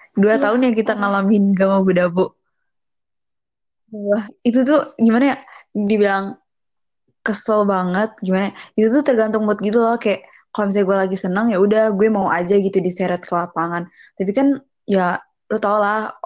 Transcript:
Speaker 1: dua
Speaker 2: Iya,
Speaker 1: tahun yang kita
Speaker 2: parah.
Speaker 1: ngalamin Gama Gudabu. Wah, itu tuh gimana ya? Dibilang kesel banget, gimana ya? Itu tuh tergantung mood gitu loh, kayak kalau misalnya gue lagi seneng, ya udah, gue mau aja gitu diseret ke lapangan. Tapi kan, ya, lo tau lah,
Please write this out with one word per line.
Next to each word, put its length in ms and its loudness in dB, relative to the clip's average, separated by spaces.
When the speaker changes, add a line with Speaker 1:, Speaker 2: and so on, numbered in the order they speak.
Speaker 1:
dua 240 2
Speaker 2:
Iya, 80 -4
Speaker 1:
tahun 140 0
yang 40 0
kita 200 0
Speaker 2:
parah. 80 -6
Speaker 1:
ngalamin 480 2
Gama 320 2
Gudabu. 480 0
Wah, 340 -2
itu 160 2
tuh 380 0
gimana 240 4
ya? 20 -10
Dibilang 640 0
kesel 400 0
banget, 560 -2
gimana 280 -2
ya? 40 -14
Itu 160 4
tuh 80 2
tergantung 420 0
mood 140 0
gitu 240 0
loh, 160 0
kayak 240 -4
kalau 160 -2
misalnya 160 0
gue 160 2
lagi 160 -4
seneng, 320 -2
ya 80 0
udah, 320 2
gue 180 2
mau 220 0
aja 240 0
gitu 240 0
diseret 480 -2
ke 80 -6
lapangan. 560 -4
Tapi 160 -4
kan, 320 0
ya, 320 0
lo 80 -2
tau 240 2
lah, 320 -2